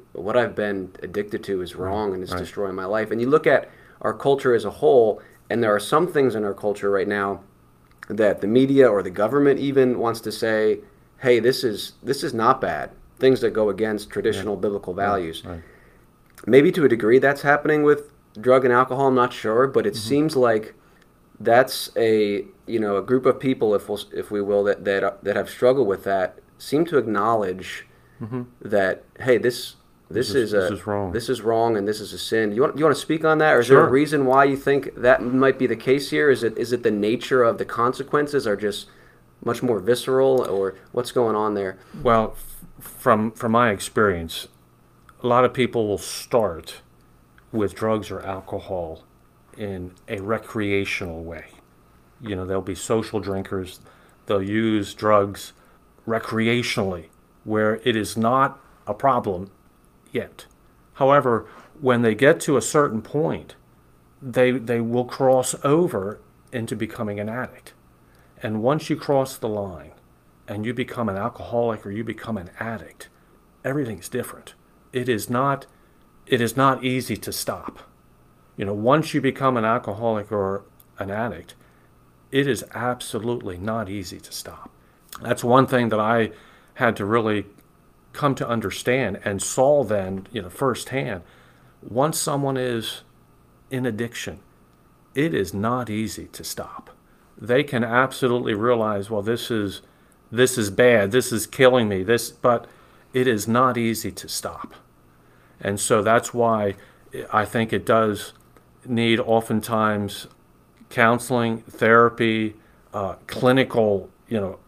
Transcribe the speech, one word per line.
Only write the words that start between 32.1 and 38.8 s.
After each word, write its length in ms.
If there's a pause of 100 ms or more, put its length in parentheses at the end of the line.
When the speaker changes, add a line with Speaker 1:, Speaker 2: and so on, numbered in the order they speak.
Speaker 1:
a 40
sin. 340
You 100
want, 140
you 80
wanna 120
speak 280
on 140
that, 160
or 60
is 80
there 120
a 40
Speaker 2:
Sure. 60
Speaker 1:
reason 360
why 200
you 120
think 380
that 260
might 380
be 80
the 80
case 340
here? 220
Is 120
it, 140
is 160
it 80
the 80
nature 540
of 160
the 60
consequences 840
are 80
just 320 (580)